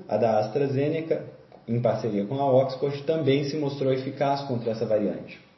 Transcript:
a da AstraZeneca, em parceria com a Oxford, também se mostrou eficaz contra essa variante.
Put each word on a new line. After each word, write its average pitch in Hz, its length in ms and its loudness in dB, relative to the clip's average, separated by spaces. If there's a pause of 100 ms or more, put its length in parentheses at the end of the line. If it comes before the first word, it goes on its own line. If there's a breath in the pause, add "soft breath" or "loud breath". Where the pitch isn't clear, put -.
a 107 80 0
da 110 240 4
AstraZeneca, 147 840 0 (420)
em 117 120 0
parceria 110 440 0
com 135 160 -6
a 139 100 2
Oxford, 135 540 2
também 147 400 2
se 143 120 -4
mostrou 139 360 0
eficaz 135 480 -2
contra 113 320 -4
essa 113 120 -4
variante. 101 540 -2 (200)